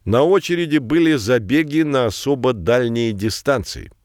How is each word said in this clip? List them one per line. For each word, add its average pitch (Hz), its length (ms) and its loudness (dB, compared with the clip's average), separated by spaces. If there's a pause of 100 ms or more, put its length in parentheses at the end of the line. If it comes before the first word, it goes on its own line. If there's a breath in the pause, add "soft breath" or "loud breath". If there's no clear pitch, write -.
На 117 180 2
очереди 170 560 2
были 156 360 2
забеги 131 680 0
на 135 240 0
особо 127 460 0
дальние 117 600 0
дистанции. 104 800 -4 (140)